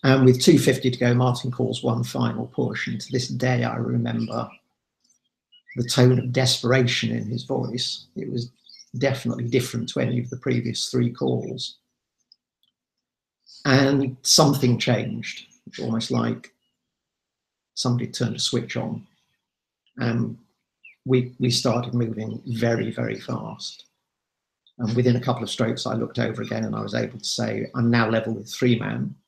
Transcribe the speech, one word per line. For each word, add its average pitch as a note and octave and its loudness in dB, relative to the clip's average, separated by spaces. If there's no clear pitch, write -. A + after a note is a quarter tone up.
And C3+ 6
with B2 8
two E3 8
fifty B2+ 4
to B2 -4
go, A#2+ 4
Martin B2+ 2
calls - -4
one A#2+ 0
final A#2+ -2
push. - -4
And A#2+ -6
to - -12
this B2 -2
day, B2+ 0
I A#2 -2
remember A#2 -2
the B2 -2
tone B2+ 6
of B2 -2
desperation B2 2
in A2+ -4
his A#2+ -6
voice. B2 -6
It - -8
was B2 -6
definitely B2+ -2
different A#2+ -2
to - -4
any B2 0
of B2 -6
the C3 -8
previous A#2+ -2
three A#2+ 0
calls. B2 -4
And C3+ 4
something C#3 4
changed. - -2
It's - -14
almost A2+ -4
like A#2 -2
somebody A#2+ 0
turned A2+ -2
a - -10
switch - -4
on. - -6
And A#2 -2
we, B2+ 2
we B2+ 2
started B2 0
moving A2 -4
very, A#2 0
very A2+ -4
fast. - -10
And A#2 -2
within B2 4
a A#2+ 0
couple A#2+ -2
of G2+ -8
strokes, A#2+ -2
I - -4
looked A#2 -4
over A2 -4
again A1+ -4
and G#2+ -4
I A1 -4
was G#1+ -8
able A2+ -4
to - -14
say, A2+ -4
"I'm A#2 2
now A2+ 4
level A2+ 0
with G#2 -10
three A#2+ 2
man." A2+ -6